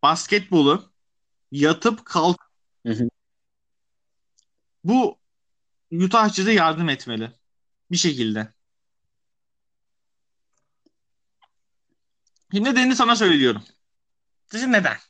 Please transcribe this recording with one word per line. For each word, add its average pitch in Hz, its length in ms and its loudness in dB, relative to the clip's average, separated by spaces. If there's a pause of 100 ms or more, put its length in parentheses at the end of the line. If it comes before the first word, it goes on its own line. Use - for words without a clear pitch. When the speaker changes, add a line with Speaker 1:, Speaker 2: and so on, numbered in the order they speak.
Speaker 1:
basketbolu 165 880 0 (600)
yatıp 160 520 0
kalk- 175 420 -2 (400)
Speaker 2:
Hı 117 60 -4
hı. 113 160 -2 (1800)
Speaker 1:
Bu 233 340 0 (760)
Utah 208 400 2
Jazz'e 196 200 0
yardım 165 360 2
etmeli. 120 420 -6 (600)
Bir 175 60 -4
şekilde. 113 560 -4 (4000)
Şimdi 208 180 0
nedenini 254 260 0
sana 233 200 2
söylüyorum. 143 460 2 (840)
Sizin 247 260 -4
neden? 175 240 0 (140)